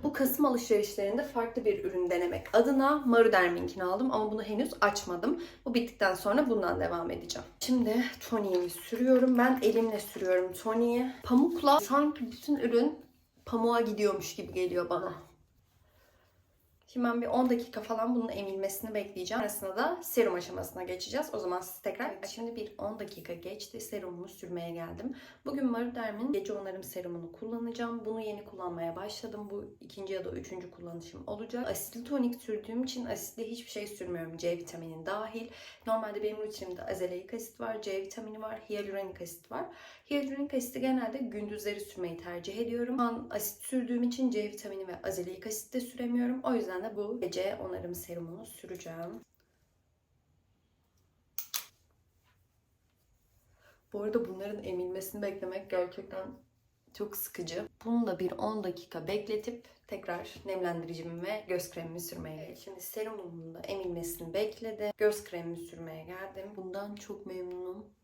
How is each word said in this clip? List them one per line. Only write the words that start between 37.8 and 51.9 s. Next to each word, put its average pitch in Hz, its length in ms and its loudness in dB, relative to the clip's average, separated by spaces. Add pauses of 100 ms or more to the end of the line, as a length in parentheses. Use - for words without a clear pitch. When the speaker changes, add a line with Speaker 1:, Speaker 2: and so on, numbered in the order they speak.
Speaker 1:
C 196 200 -4
vitamini 214 400 -10
var, 220 260 -6
hyaluronik 196 540 -6
asit - 300 -12
var. 349 140 -4 (400)
Hyaluronik 277 480 -2
asiti 254 280 -2
genelde 262 360 2
gündüzleri 208 640 -4
sürmeyi 175 380 -6
tercih 175 400 -8
ediyorum. 240 380 0
Şu 254 80 4
an 226 260 0
asit - 340 -4
sürdüğüm 240 400 2
için 247 260 4
C 208 140 2
vitamini 196 440 -6
ve 180 160 -10
azelaic 185 460 -4
asit - 240 -8
de 254 80 2
süremiyorum. 247 640 0
O 262 100 2
yüzden 185 300 0
de 214 120 -6
bu 214 240 -2
gece 185 360 0
onarım 180 400 -6
serumunu 170 500 -8
süreceğim. 175 760 -10 (4000)